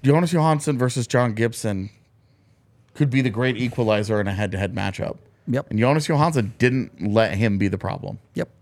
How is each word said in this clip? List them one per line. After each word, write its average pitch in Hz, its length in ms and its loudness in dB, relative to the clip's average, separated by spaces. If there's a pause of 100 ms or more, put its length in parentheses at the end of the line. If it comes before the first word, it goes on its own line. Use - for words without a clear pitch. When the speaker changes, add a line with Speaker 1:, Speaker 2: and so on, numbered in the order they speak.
Speaker 1:
Jonas 160 320 4
Johansson 156 460 2
versus 123 260 0
John 123 280 2
Gibson 107 580 -2 (1040)
could 143 160 0
be 131 100 2
the 123 80 0
great 123 280 0
equalizer 107 640 0
in 98 80 -2
a 98 60 -2
head-to-head 98 400 -4
matchup. - 440 -6 (300)
Speaker 2:
Yep. 131 220 -4
Speaker 1:
And 107 100 -2
Jonas 143 280 2
Johansson 151 500 0
didn't 117 560 0
let 107 220 2
him 101 240 0
be 98 80 2
the 92 100 -2
problem. - 400 -8 (160)
Speaker 2:
Yep. 175 160 -6 (120)